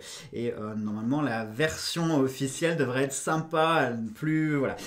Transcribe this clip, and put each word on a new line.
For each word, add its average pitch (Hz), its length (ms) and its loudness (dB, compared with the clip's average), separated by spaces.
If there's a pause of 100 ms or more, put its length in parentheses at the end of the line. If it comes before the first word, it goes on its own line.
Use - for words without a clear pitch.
(340)
Et, 117 180 -2
euh, 107 240 -6
normalement, 110 460 0
la 113 240 0
version 156 720 0
officielle 135 560 0
devrait 135 280 2
être 139 100 -2
sympa, 160 800 2 (220)
plus, 156 420 2
voilà. 110 180 2 (120)